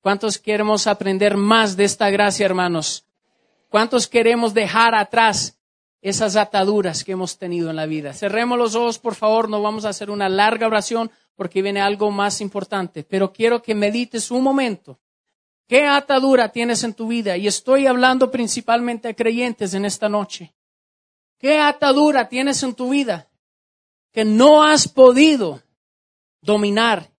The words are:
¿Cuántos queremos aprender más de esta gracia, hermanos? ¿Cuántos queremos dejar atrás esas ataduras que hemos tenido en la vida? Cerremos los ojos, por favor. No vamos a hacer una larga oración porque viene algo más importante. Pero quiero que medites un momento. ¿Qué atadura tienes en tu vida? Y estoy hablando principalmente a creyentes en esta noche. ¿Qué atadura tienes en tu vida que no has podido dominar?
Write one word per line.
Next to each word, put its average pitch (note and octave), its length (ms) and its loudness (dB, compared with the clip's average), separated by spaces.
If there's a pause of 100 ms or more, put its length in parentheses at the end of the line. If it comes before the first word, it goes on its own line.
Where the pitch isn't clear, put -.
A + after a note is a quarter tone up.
¿Cuántos G3+ 380 -2
queremos G#3+ 480 -2
aprender G3+ 500 0
más G#3 400 2
de G3+ 80 2
esta G3+ 260 0
gracia, G3+ 360 0
hermanos? F3+ 580 -4 (640)
¿Cuántos A3+ 400 0
queremos A#3 460 2
dejar A3+ 400 2
atrás A3 640 0 (420)
esas G3 360 -2
ataduras G3+ 680 -2
que G3 80 -10
hemos F#3 260 -8
tenido F3 320 -6
en D#3+ 60 -8
la D#3 100 -6
vida? D3+ 280 -8
Cerremos A#3 440 -2
los A3+ 160 0
ojos, A#3 240 -2
por A3+ 160 -6
favor. A3 340 0
No G#3+ 140 -4
vamos G#3+ 220 -4
a G#3+ 60 -6
hacer G3+ 200 -10
una G3+ 180 -2
larga G#3+ 380 2
oración A3+ 440 -2 (260)
porque F#3+ 260 -6
viene G3+ 180 -2
algo G3+ 300 0
más G3+ 300 -4
importante. F#3+ 640 -8
Pero F#3+ 280 -2
quiero A#3 300 0
que A3 120 -4
medites G#3+ 560 -4
un B3 120 -2
momento. B3+ 560 -2 (680)
¿Qué C#4 180 4
atadura C4+ 600 2
tienes A#3 340 -4
en A3 120 -6
tu A3+ 120 -10
vida? A3 300 -4
Y G3 100 -4
estoy C4+ 400 0
hablando B3+ 440 2
principalmente A#3+ 800 -4
a A3+ 60 -8
creyentes A3+ 600 -4
en G3 100 -4
esta G#3 240 -4
noche. G3+ 460 -8 (840)
¿Qué D4 200 0
atadura D4 680 2
tienes C4 340 -4
en B3+ 120 -6
tu B3+ 140 -6
vida B3 400 -4 (840)
que A3 140 -2
no C4+ 400 6
has D4+ 240 2
podido B3+ 720 6 (800)
dominar? G#3 800 0